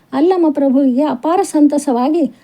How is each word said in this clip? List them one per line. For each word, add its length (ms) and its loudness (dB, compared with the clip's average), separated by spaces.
ಅಲ್ಲಮ 380 0
ಪ್ರಭುವಿಗೆ 520 0
ಅಪಾರ 400 -2
ಸಂತಸವಾಗಿ 800 0